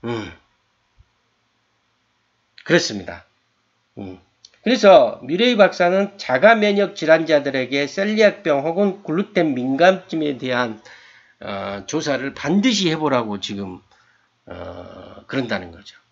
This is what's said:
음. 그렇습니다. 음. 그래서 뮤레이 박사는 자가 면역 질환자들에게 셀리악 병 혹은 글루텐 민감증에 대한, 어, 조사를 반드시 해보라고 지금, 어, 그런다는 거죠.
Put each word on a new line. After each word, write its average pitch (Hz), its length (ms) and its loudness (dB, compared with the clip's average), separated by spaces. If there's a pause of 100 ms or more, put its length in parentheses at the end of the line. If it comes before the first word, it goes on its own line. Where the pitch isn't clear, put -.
음. 110 280 -8 (2250)
그렇습니다. 90 600 -2 (720)
음. 92 240 -14 (420)
그래서 190 600 6
뮤레이 196 340 0
박사는 190 640 2
자가 170 380 4
면역 208 380 0
질환자들에게 143 920 2
셀리악 208 560 0
병 143 240 0
혹은 190 360 -2
글루텐 160 520 -2
민감증에 151 840 0
대한, 120 460 -4 (580)
어, 98 460 -8
조사를 139 480 -6
반드시 196 560 0
해보라고 127 500 -2
지금, 98 400 -10 (640)
어, 90 840 -18
그런다는 110 460 -6
거죠. - 240 -20 (160)